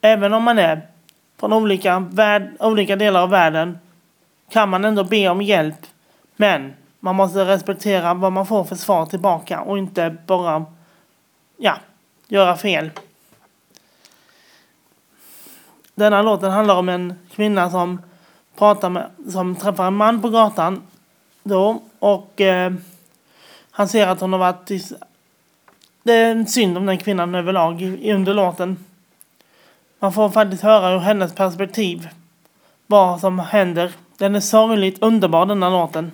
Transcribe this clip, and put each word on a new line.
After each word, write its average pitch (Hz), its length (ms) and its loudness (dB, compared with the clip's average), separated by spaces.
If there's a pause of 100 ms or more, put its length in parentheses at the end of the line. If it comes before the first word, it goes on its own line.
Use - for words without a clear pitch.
Även 208 340 2
om 226 80 2
man 233 160 2
är 160 300 0 (500)
från 208 140 -2
olika 196 460 0
värld-, 196 600 0
olika 208 360 0
delar 196 260 2
av 180 80 0
världen 165 480 0 (720)
kan 214 180 2
man 185 160 -2
ändå 208 200 0
be 196 240 0
om 185 140 0
hjälp. 165 440 -2 (500)
Men 151 380 0 (260)
man 185 160 -4
måste 190 280 0
respektera 190 680 -2
vad 185 180 -2
man 190 140 -4
får 202 180 -2
för 185 120 -12
svar 175 300 -2
tillbaka 170 540 -4
och 196 180 -6
inte 175 380 -4 (100)
bara, 170 400 -2 (920)
ja, 185 200 -2 (520)
göra 185 280 2
fel. 165 340 -4 (3000)
Denna 208 280 4
låten 196 280 0
handlar 202 260 2
om 180 120 0
en 180 260 -4 (200)
kvinna 202 360 0
som 180 320 -4 (560)
pratar 202 320 2
med, 180 200 -8 (220)
som 180 240 -4
träffar 185 300 -4
en 190 80 0
man 214 280 2
på 240 80 -2
gatan 208 520 0 (600)
då, 202 400 0 (160)
och... 202 420 -2
Eh, 185 320 2 (1040)
han 202 120 0
ser 214 180 2
att 185 140 -2
hon 185 120 -2
har 185 80 0
varit... 180 300 -2
i 196 60 -6
s-, - 160 -12 (1120)
det 233 100 2
är 226 180 4
en 226 160 -2
synd 196 300 0
om 190 100 -4
den 190 120 -2
kvinnan 180 360 -4
överlag 175 480 -2
i, - 20 -8
i, 190 280 -4
under 196 220 0
låten. 185 500 -2 (1120)
Man 196 140 -2
får 208 180 0
faktiskt 196 320 0
höra 196 320 4
ur 185 40 0
hennes 185 360 0
perspektiv 185 720 -4 (800)
vad 185 340 4
som 185 180 -2
händer. 180 540 0 (240)
Den 196 180 -2
är 202 60 0
sorgligt 214 640 2
underbar, 190 440 4
den 202 160 0
här 180 80 2
låten. 165 440 -2